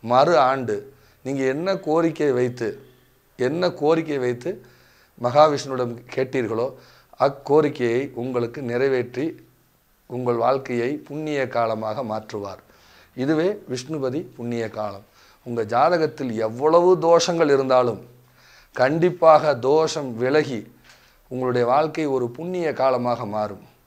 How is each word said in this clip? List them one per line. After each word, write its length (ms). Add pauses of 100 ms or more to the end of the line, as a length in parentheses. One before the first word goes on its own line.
மறு 360
ஆண்டு 560 (300)
நீங்க 200
என்ன 340
கோரிக்கை 540
வைத்து, 540 (500)
என்ன 360
கோரிக்கை 460
வைத்து 480 (580)
மகாவிஷ்ணுவிடம் 720 (200)
கேட்டீர்களோ, 580 (460)
அக்கோரிக்கையை 920
உங்களுக்கு 480
நிறைவேற்றி 840 (580)
உங்கள் 300
வாழ்க்கையை 600
புண்ணிய 500
காலமாக 560
மாற்றுவார். 580 (540)
இதுவே 540
விஷ்ணுபதி 520 (140)
புண்ணிய 340
காலம். 360 (380)
உங்க 200
ஜாதகத்தில் 720
எவ்வளவு 640
தோஷங்கள் 560
இருந்தாலும், 520 (680)
கண்டிப்பாக 840
தோஷம் 640
விலகி 540 (560)
உங்களுடைய 400
வாழ்க்கை 380
ஒரு 240
புண்ணிய 440
காலமாக 520
மாறும். 500 (120)